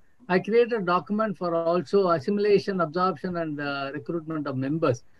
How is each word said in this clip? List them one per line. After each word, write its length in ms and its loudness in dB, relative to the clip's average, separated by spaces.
I 120 4
created 340 2
a 80 -2
document 560 0
for 160 -2
also 560 2
assimilation, 720 2
absorption, 560 -2
and, 240 -4
uh, 320 -4
recruitment 540 -6
of 100 -4
members. 460 0